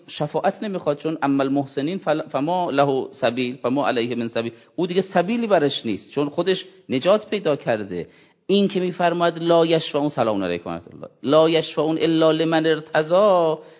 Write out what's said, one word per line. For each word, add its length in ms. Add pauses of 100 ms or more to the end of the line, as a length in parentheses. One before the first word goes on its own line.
شفاعت 560
نمیخواد، 360
چون 240
اما 200
المحسنین 560
فل-، 300
فما 420
له 400
سبیل، 460
فما 320
علیه 260
من 140
سبیل، 240 (240)
او 100
دیگه 140
سبیلی 460
برش 400
نیست، 260
چون 140
خودش 400 (220)
نجات 420
پیدا 260
کرده. 500 (400)
این 220
که 120
می‌فرماید 580
لا 280
یشفعون، 420
سلام 360
علیکم 260
و 20
رحمت 220
الله، 140 (140)
لا 260
یشفعون 520
الا 300
لمن 360
ارتضی، 920 (180)